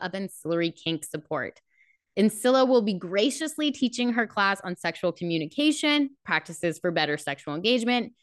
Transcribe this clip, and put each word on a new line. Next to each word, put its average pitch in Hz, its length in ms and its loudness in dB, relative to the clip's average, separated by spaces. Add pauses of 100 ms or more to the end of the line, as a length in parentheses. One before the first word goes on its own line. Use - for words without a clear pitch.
of 180 80 -8
Ancillary 170 560 -2
Kink 160 340 -4
Support. - 560 -8 (600)
Ancilla 254 480 4
will 247 160 4
be 208 100 0
graciously 254 800 0
teaching 247 420 -2
her 226 140 0
class 196 340 0
on 180 140 -8
sexual 170 360 -2
communication, 277 1000 0 (120)
practices 165 540 -2
for 180 140 -2
better 151 260 0
sexual 143 380 -6
engagement, 233 680 0